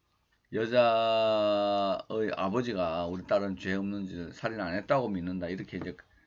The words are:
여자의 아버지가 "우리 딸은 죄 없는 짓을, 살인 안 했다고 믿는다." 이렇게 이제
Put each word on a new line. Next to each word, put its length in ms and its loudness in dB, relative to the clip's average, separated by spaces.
여자의 1800 2
아버지가 720 0
"우리 200 -6
딸은 300 0
죄 180 -4
없는 320 -4
짓을, 260 -10
살인 280 -8
안 140 -4
했다고 340 0
믿는다." 400 -4
이렇게 300 -8
이제 180 -8